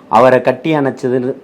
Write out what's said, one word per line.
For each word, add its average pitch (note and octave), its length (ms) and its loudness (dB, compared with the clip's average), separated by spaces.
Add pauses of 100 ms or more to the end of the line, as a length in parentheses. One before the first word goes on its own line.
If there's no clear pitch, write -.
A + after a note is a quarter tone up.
அவரை B2+ 320 4
கட்டி C3 340 -2
அணைச்சது, C3 680 -4